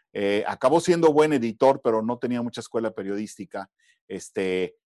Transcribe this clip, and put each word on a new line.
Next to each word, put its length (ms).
Eh, 340
acabó 320
siendo 320
buen 220
editor, 500
pero 180
no 180
tenía 220
mucha 200
escuela 300
periodística. 760
Este, 680